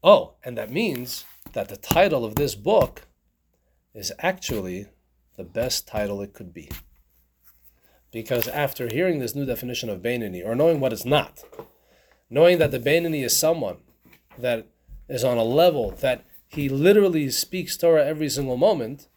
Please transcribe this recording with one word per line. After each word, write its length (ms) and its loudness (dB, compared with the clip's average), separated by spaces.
Oh, 320 6
and 140 -10
that 120 -8
means 540 -4
that 160 -6
the 80 -14
title 480 2
of 120 -8
this 200 0
book 460 2
is 240 -10
actually 680 -4
the 80 -14
best 420 -6
title 360 -6
it 100 -12
could 200 -18
be. 180 -18
Because 380 -4
after 400 -4
hearing 320 -2
this 140 -6
new 120 -4
definition 420 -8
of 140 -8
Beinoni, 420 -4
or 100 -4
knowing 260 4
what 120 0
it's 120 -8
not, 400 -2
knowing 300 6
that 120 2
the 80 -4
Beinoni 460 0
is 120 -2
someone 420 0
that 280 -4
is 160 -4
on 140 2
a 60 2
level 560 2
that 240 -2
he 200 -4
literally 640 4
speaks 460 -6
Torah 280 4
every 240 -4
single 300 -4
moment 580 0